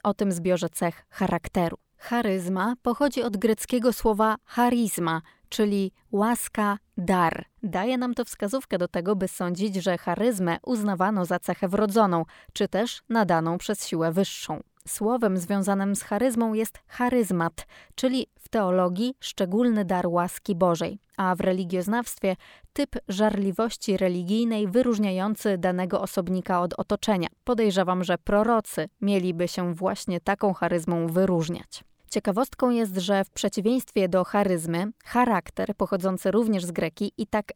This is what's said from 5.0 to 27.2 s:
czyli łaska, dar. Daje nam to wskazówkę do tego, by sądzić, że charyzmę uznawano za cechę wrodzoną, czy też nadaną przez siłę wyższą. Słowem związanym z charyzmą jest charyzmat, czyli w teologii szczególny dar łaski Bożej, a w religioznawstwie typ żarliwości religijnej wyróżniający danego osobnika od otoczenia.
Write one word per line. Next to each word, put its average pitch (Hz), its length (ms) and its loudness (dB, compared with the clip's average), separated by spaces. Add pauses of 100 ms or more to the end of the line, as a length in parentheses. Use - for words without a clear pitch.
czyli 202 440 0 (200)
łaska, 214 680 0 (180)
dar. 180 480 0 (180)
Daje 196 360 -2
nam 247 160 -2
to 247 100 -2
wskazówkę 208 540 -4
do 175 100 -2
tego, 185 280 0
by 185 120 0
sądzić, 185 460 -2
że 180 240 0
charyzmę 185 580 0 (100)
uznawano 202 580 0
za 175 140 0
cechę 185 300 -2
wrodzoną, 196 560 2 (280)
czy 202 160 -2
też 220 400 -4
nadaną 175 500 2
przez - 280 -6
siłę 165 260 0
wyższą. 170 480 -2 (280)
Słowem 220 480 0
związanym 196 600 0
z - 60 -6
charyzmą 226 520 0
jest 220 320 -4
charyzmat, 214 800 0 (280)
czyli 262 320 0 (140)
w - 80 -20
teologii 185 720 0
szczególny 208 640 0
dar 180 220 0
łaski 175 480 -2
Bożej, 170 440 0 (180)
a 185 180 2
w 175 60 -2
religioznawstwie 185 960 -2 (360)
typ - 240 -4 (120)
żarliwości 202 880 0
religijnej 202 720 0
wyróżniający 208 880 0
danego 180 420 0
osobnika 185 600 -2
od 175 140 -2
otoczenia. 202 540 -2 (160)